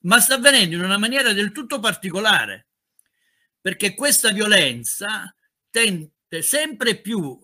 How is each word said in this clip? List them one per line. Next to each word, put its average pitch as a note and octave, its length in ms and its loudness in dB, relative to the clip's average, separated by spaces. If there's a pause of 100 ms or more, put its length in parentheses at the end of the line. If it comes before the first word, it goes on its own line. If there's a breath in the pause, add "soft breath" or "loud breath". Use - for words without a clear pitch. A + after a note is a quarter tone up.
ma G#3+ 180 4
sta C4 160 2
avvenendo A#3+ 400 4
in F3 80 -4
una F#3+ 140 0
maniera A#3 360 0
del G3+ 180 -2
tutto C4+ 280 -8
particolare, F#3+ 880 -2 (920)
perché F#3+ 360 -4
questa C#4 360 2
violenza G3 1040 0 (360)
tende F#3+ 420 -2 (300)
sempre C4+ 600 -2
più F3+ 420 -6